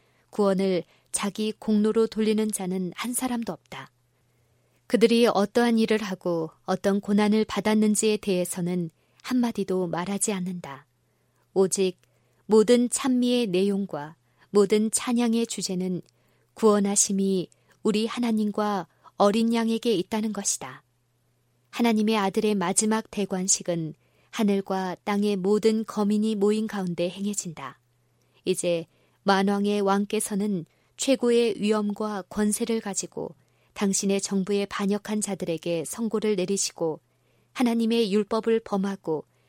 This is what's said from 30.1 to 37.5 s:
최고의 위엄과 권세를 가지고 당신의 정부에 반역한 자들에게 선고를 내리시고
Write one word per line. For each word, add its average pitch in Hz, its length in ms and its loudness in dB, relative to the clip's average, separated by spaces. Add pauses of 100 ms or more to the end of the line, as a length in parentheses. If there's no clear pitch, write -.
최고의 240 600 2
위엄과 208 720 -2
권세를 214 500 0
가지고 - 540 -8 (400)
당신의 196 460 0
정부에 202 460 -2
반역한 208 540 -2
자들에게 170 640 -4
선고를 214 520 -2
내리시고 180 640 -2 (520)